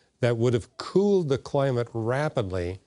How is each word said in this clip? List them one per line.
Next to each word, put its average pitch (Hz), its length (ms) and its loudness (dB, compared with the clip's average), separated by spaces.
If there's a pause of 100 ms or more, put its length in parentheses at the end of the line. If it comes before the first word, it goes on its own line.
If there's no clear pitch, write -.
(200)
that 120 180 2
would 117 160 2
have - 240 -4
cooled 190 520 2
the 135 80 0
climate 131 560 0
rapidly 110 920 -2